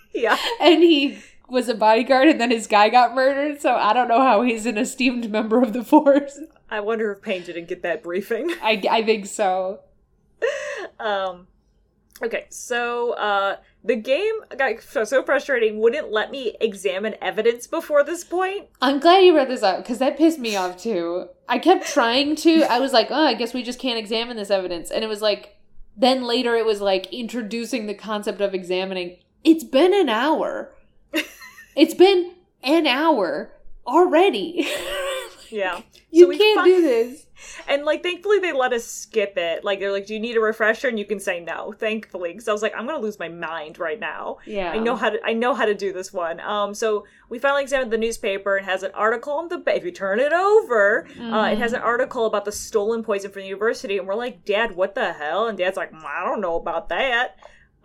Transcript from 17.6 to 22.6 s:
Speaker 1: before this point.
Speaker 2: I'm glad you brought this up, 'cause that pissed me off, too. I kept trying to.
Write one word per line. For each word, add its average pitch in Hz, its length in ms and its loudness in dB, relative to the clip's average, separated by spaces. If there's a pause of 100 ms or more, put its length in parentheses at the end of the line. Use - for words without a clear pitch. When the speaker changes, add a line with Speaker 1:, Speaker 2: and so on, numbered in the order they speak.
Speaker 1:
before 302 360 2
this 330 200 -6
point. 381 440 -4 (140)
Speaker 2:
I'm 277 180 2
glad 339 200 8
you 359 140 10
brought 285 140 4
this 233 160 -6
up, 185 220 2
'cause 233 140 -6
that 262 180 0
pissed 320 220 4
me 226 160 -2
off, 180 260 -2
too. 175 460 -4 (200)
I 247 120 0
kept 349 280 4
trying 277 500 2
to. 320 260 6